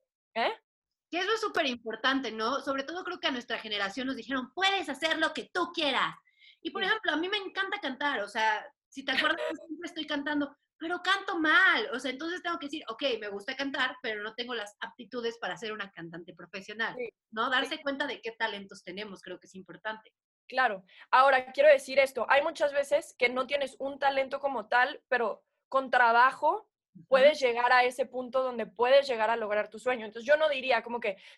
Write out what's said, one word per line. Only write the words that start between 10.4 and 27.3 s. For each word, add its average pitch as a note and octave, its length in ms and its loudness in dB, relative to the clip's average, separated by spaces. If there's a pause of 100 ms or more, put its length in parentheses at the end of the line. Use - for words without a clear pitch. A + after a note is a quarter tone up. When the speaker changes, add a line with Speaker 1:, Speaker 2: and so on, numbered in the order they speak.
Speaker 2:
pero F4 260 -6
canto G4 360 0
mal. D#4 540 4
O B3+ 60 -4
sea, C4 120 -6
entonces E4 300 -6
tengo E4+ 180 -4
que C#4+ 80 -8
decir, D#4 220 -8
"Ok, A3+ 140 -8 (160)
me G#3 100 -8
gusta G3+ 280 -8
cantar, C4+ 440 -2
pero G#3+ 220 -6
no A3 120 -8
tengo A#3+ 200 -8
las G#3 240 -8
aptitudes A#3 580 -8
para F3+ 200 -8
ser G#3+ 160 -8
una G3+ 180 -10
cantante E3+ 420 -14
profesional", G3 640 -8
Speaker 1:
Sí. A#3+ 120 -8 (220)
Speaker 2:
¿no? A3+ 180 -2
Darse C#4 300 -2
Speaker 1:
Sí. - 20 -20
Speaker 2:
cuenta C#4 260 -4
de A#3 140 -8
qué A3+ 100 -8
talentos G3+ 520 -8
tenemos, F#3+ 380 -12
creo F3+ 180 -14
que - 80 -20
es - 80 -20
importante. F#3+ 580 -12 (340)
Speaker 1:
Claro. A3 360 0 (280)
Ahora, C4 420 6
quiero C#4+ 160 6
decir C4+ 300 4
esto, C4 300 2
hay C#4 120 6
muchas D#4 320 0
veces C#4+ 440 0
que B3 120 2
no B3+ 180 -2
tienes C#4 320 -2
un C#4 200 -8
talento C4+ 400 0
como B3+ 280 -4
tal, B3+ 400 2
pero A#3+ 380 -2 (240)
con C4 200 0
trabajo B3+ 800 4 (260)
Speaker 2:
Ujú. E3 120 -20
Speaker 1:
puedes C#4 320 8